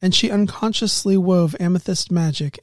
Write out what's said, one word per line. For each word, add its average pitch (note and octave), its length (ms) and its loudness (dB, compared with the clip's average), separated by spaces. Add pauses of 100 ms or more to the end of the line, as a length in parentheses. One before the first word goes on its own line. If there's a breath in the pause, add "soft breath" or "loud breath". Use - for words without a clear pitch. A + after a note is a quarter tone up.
and F#3 100 2
she G3+ 180 2
unconsciously G3+ 840 0
wove F3+ 440 2
amethyst F3 500 -2
magic D#3 520 -2